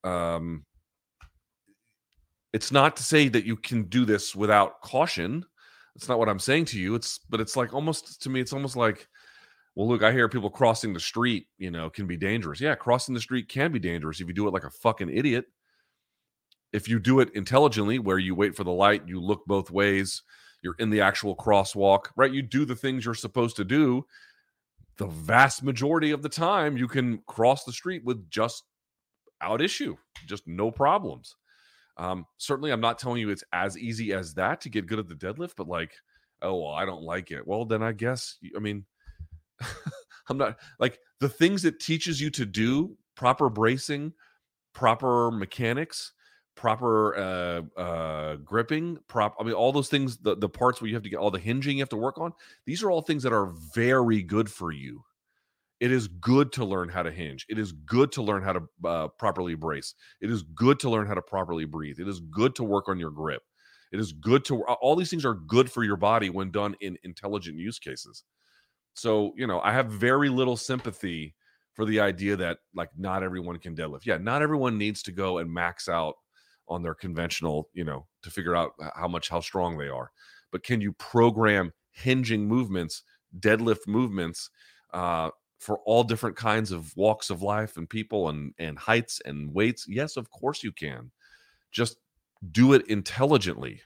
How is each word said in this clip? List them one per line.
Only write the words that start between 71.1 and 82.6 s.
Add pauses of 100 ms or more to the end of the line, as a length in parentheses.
for
the
idea
that, (160)
like,
not
everyone
can
deadlift.
Yeah,
not
everyone
needs
to
go
and
max
out (500)
on
their
conventional,
you
know, (160)
to
figure
out (100)
h-,
how
much,
how
strong
they
are. (400)
But
can
you
program (200)
hinging
movements, (340)